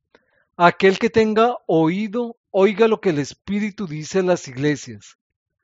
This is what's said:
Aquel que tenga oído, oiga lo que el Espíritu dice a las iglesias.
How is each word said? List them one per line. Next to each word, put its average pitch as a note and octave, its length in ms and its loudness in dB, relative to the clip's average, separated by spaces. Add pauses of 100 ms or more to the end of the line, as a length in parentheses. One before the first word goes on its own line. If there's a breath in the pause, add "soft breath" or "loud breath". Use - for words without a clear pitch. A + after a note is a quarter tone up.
(560)
Aquel C4+ 420 4
que A3+ 120 0
tenga A3 460 2 (100)
oído, G3 720 0 (140)
oiga G3+ 380 2
lo G#3+ 120 0
que F#3+ 100 0
el D3 80 0
Espíritu G3+ 680 -6
dice D3+ 340 -6
a - 20 0
las F3+ 260 -2
iglesias. C3 720 -6 (460)